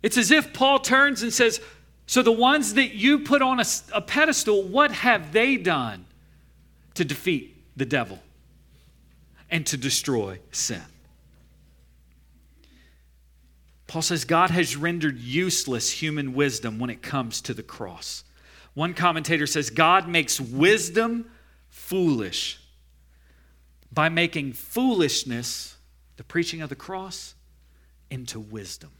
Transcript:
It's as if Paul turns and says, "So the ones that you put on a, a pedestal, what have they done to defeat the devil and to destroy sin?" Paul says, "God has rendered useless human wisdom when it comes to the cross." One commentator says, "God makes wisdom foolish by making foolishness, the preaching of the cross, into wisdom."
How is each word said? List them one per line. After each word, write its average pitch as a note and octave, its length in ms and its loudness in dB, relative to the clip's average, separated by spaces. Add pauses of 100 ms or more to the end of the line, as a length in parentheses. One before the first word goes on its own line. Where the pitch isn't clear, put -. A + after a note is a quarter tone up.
It's A3+ 160 0
as G3 140 4
if D#4 220 4
Paul C4+ 260 4
turns C4 420 2
and A3+ 120 -4
says, A3+ 260 2 (480)
"So B3 160 4
the A3+ 80 6
ones A#3 440 4
that A3 200 2
you C4 240 4
put C#4 220 2
on C4 180 2
a, A3+ 60 2 (260)
a G#3+ 100 -2
pedestal, B3+ 640 2
what B3 280 2
have G3 420 0
they A#3+ 240 4
done B2 480 -2 (880)
to F3+ 100 -2
defeat D3 580 -4 (140)
the C3+ 100 -4
devil A2+ 380 -4 (1300)
and E3 160 -2
to - 80 -4
destroy A#2+ 640 -2 (120)
sin?" - 320 -6 (3000)
Paul D#3+ 140 -6
says, D#3+ 220 -2
"God E3+ 260 4
has E3+ 280 0
rendered D#3 420 -2
useless B2+ 720 -2
human D3+ 420 -4
wisdom A#2+ 460 -2
when B2 100 -2
it A2 120 -12
comes B2 400 -6
to B2 120 -8
the G#2+ 100 -10
cross." - 600 -14 (520)
One E3 180 -4
commentator D#3+ 520 0
says, C#3 240 -2
"God E3+ 380 4
makes E3+ 320 0
wisdom G3 880 2 (400)
foolish D3 880 -2 (1300)
by D#3 180 2
making E3 440 -2
foolishness, D#3+ 1200 -2 (400)
the - 60 -18
preaching E3+ 380 -4
of D3+ 80 -10
the C3+ 60 -10
cross, F#3+ 600 -14 (720)
into B2+ 300 -12
wisdom." G#2 600 -14